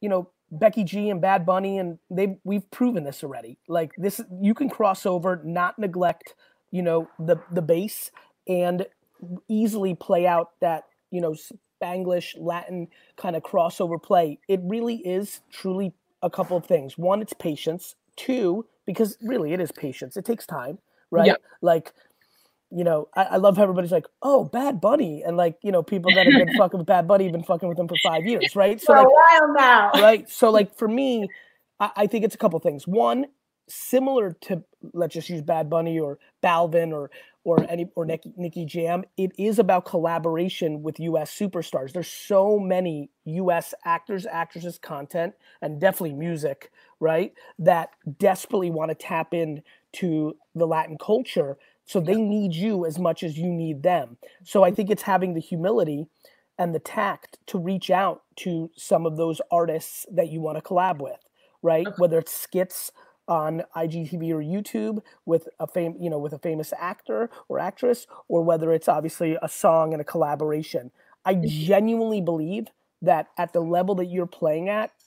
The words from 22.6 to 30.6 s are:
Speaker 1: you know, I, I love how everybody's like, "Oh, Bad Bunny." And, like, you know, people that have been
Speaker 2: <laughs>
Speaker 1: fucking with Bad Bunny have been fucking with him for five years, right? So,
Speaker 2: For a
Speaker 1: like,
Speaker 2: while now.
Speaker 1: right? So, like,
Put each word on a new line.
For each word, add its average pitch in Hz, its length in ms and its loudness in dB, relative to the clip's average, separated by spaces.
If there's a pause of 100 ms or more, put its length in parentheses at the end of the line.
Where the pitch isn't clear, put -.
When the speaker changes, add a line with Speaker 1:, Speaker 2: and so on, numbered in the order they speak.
Speaker 1:
you 175 120 -4
know, 160 320 0
I, 190 80 2
I 190 140 0
love 190 200 6
how 208 60 4
everybody's 180 300 2
like, 160 140 0 (160)
"Oh, 269 220 4
Bad 240 360 -4
Bunny." 196 420 2
And, 170 140 -2
like, 175 260 2
you 202 80 -2
know, 175 140 2
people 185 300 0
that 185 120 6
have 254 200 8
been - 80 -2
Speaker 2:
<laughs> 240 40 2
Speaker 1:
fucking 190 200 4
with 165 80 -4
Bad 175 200 4
Bunny 196 180 4
have 180 80 -2
been 170 120 -6
fucking 175 240 -2
with 170 100 -2
him 175 80 -2
for 170 160 -6
five 165 240 0
years, 214 300 -2
right? 202 240 4
So, - 60 -2
Speaker 2:
For 277 100 6
a 269 60 10
Speaker 1:
like, 262 100 10
Speaker 2:
while 311 400 8
now. 247 420 6
Speaker 1:
right? 214 340 8
So, - 220 4
like, 214 260 4